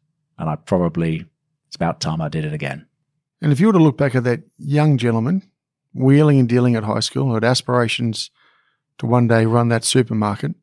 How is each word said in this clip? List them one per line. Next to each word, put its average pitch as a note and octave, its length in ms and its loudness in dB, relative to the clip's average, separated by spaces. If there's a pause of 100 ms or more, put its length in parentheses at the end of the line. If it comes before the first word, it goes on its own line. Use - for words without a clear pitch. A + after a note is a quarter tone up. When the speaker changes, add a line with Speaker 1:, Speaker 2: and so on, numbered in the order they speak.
(380)
Speaker 1:
And D#2+ 100 -6
I D2+ 80 -4
probably, E2 680 -2 (420)
it's - 80 -18
about E2 240 -4
time D#2+ 200 -6
I D#2 80 -6
did D#2 160 -6
it D2+ 100 -8
again. D2+ 320 -10 (540)
Speaker 2:
And D3+ 120 0
if C3+ 80 0
you G#3 80 4
were A3 60 2
to F#3 40 4
look D#3+ 200 4
back C#3 160 -2
at B2 100 0
that A#2+ 180 -2 (160)
young D3 380 0
gentleman A#2+ 460 -2 (500)
wheeling C#3 480 4
and B2 80 2
dealing B2 260 2
at A2 100 -2
high A2 160 -2
school - 280 -4
who A#2+ 60 -2
had A2 100 -2
aspirations A#2+ 840 -2 (680)
to - 100 -8
one A#2+ 200 2
day A2+ 180 2
run A#2 240 2
that A#2 160 -2
supermarket, A2 800 -2